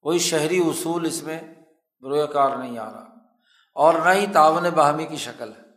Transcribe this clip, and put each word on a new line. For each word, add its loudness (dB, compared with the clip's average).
کوئی -2
شہری 0
اصول -2
اس -6
میں -10
بروئے -2
کار 0
نہیں -10
آ -12
رہا، -20
اور 4
نہ 2
ہی 2
تعاون 4
باہمی 2
کی -12
شکل -12
ہے۔ -20